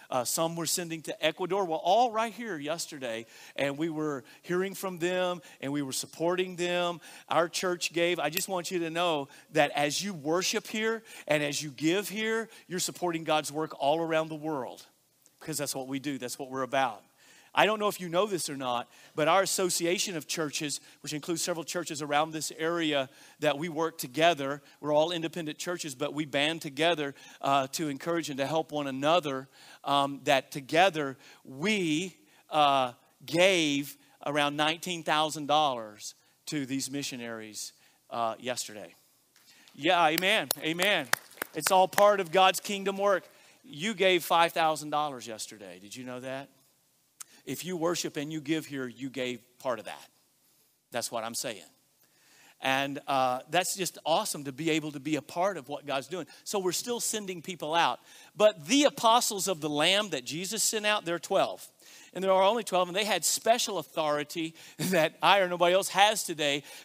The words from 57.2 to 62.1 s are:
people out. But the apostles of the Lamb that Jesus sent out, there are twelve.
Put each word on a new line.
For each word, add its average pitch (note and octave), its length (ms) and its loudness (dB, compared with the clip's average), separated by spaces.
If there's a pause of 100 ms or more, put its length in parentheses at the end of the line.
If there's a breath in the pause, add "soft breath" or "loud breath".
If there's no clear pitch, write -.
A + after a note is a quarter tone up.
people D#3+ 300 -8
out. D#3 280 2 (340 loud breath)
But G3+ 320 4
the C#4 180 6
apostles A3+ 640 4
of F3 140 -2
the D3+ 80 -2
Lamb F3+ 400 4
that C3+ 160 -4
Jesus F3+ 400 -4
sent G#3+ 220 0
out, G#3 180 2
there E3+ 100 -2
are E3 60 -4
twelve. C#3 440 0 (500 loud breath)